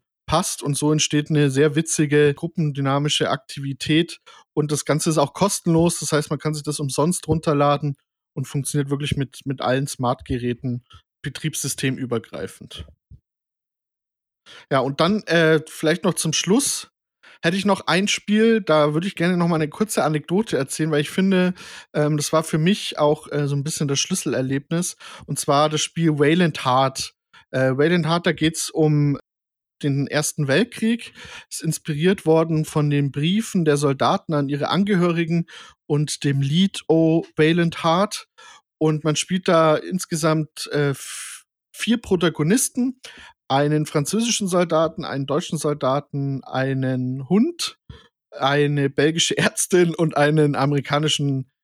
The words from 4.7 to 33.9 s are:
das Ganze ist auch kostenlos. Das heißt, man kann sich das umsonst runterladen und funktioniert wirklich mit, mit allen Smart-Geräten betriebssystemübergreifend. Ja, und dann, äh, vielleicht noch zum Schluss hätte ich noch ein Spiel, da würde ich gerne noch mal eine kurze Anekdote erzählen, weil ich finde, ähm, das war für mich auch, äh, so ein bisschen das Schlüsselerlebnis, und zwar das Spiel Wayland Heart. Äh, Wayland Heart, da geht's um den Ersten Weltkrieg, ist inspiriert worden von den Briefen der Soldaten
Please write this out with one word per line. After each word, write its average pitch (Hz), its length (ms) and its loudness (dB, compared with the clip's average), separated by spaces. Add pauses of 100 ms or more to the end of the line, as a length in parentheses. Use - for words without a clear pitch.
das 147 140 -4
Ganze 156 260 0
ist 156 80 0
auch 143 140 0
kostenlos. 170 680 0
Das 151 140 -4
heißt, 147 180 -2
man 143 80 -4
kann 151 160 -4
sich 147 80 -10
das 147 160 -6
umsonst 151 480 -2
runterladen 143 680 0 (400)
und 139 120 -8
funktioniert 139 420 -4
wirklich 143 280 -4
mit, - 280 -8
mit 135 160 -6
allen 131 240 0
Smart-Geräten 123 960 -4 (380)
betriebssystemübergreifend. - 1700 -8 (1800)
Ja, 135 80 4
und 139 200 0
dann, 190 280 2
äh, 160 400 4
vielleicht 160 360 -2
noch 185 120 2
zum 160 180 -2
Schluss - 560 0 (540)
hätte 170 120 0
ich 196 80 -2
noch 190 240 0
ein 185 200 2
Spiel, 220 520 2
da 151 340 2
würde 170 140 -2
ich - 80 -8
gerne 180 220 0
noch 175 100 2
mal 170 80 2
eine 156 140 0
kurze 208 340 -2
Anekdote 156 540 -2
erzählen, 156 320 -4
weil 151 120 2
ich 147 100 -6
finde, 185 420 2 (400)
ähm, 147 240 0
das 147 160 -4
war 160 100 2
für - 140 -2
mich 175 400 0
auch, 151 340 0
äh, 147 160 -2
so 143 80 -2
ein 143 80 -2
bisschen 156 240 -4
das 139 120 -2
Schlüsselerlebnis, 135 960 -4 (280)
und 156 140 -6
zwar 151 300 2
das 151 120 -2
Spiel 165 360 0
Wayland 160 480 2
Heart. 131 480 0 (380)
Äh, 131 260 0
Wayland 165 300 2
Heart, 170 180 0
da 180 60 4
geht's 156 400 -2
um 147 460 2 (640)
den 139 240 0
Ersten 147 400 -2
Weltkrieg, 220 680 -2 (360)
ist - 120 -12
inspiriert 160 640 -2
worden 160 400 2
von 147 240 0
den 143 220 2
Briefen 180 520 0
der 147 140 4
Soldaten 139 560 0